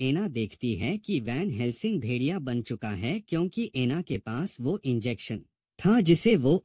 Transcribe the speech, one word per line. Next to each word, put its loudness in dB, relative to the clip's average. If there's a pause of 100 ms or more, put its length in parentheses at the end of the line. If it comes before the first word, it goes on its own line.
एना 0
देखती -4
है -2
कि -4
वैन -4
हेल्सिंग -2
भेड़िया -2
बन -4
चुका -6
है, -4
क्योंकि -4
एना 0
के -6
पास -4
वो -2
इंजेक्शन -2 (420)
था 6
जिसे 6
वो 4